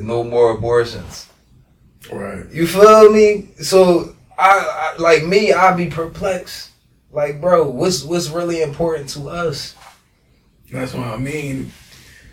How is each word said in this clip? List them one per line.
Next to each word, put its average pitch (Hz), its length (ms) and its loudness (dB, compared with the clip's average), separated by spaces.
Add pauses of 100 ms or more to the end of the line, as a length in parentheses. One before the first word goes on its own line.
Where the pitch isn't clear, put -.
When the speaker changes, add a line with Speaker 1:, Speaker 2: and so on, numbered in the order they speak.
Speaker 1:
no 117 160 -4
more 117 300 2
abortions. 117 760 -4 (840)
Speaker 2:
Right. 101 400 -12
Speaker 1:
You 165 160 -2
feel 214 420 8
me? 208 380 2 (120)
So, 180 540 2 (240)
I, 175 580 2
I, 160 40 -14
like 165 240 4
me, 196 280 2
I 180 220 4
be 175 120 -4
perplexed. 165 840 -8 (400)
Like, 147 300 -6
bro, 170 280 2
what's, 139 360 -4
what's 165 240 -6
really 170 340 -6
important 151 480 -4
to 139 180 -12
us? 170 460 -8 (960)
Speaker 2:
That's 131 240 -10
what 123 120 -8
I 110 100 -10
mean. 139 560 -8 (600)